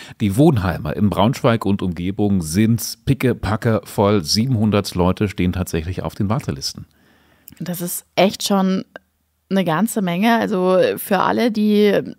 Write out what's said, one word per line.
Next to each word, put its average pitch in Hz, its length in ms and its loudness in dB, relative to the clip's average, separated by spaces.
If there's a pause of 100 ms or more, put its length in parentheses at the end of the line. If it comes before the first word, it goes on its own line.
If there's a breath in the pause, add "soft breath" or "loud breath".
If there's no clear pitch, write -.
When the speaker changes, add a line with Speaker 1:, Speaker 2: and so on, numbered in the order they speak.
(200 loud breath)
Speaker 1:
die 98 160 0
Wohnheime 95 580 2
in 104 180 0
Braunschweig 113 520 0
und 101 200 0
Umgebung 95 580 -2
sind 110 640 0
pickepacke 113 760 0
voll. 104 400 2
Siebenhundert 104 720 0
Leute 92 320 2
stehen 92 260 -2
tatsächlich 90 480 -4
auf - 140 -6
den 101 120 -4
Wartelisten. - 600 -6 (720 soft breath)
Speaker 2:
Das 170 220 -8
ist 175 220 -8 (120)
echt 190 260 2
schon 190 420 0 (680)
eine 190 120 0
ganze 175 380 0
Menge. 202 380 2
Also 185 400 2 (180)
für 185 220 -2
alle, 220 320 2
die 208 420 4 (260)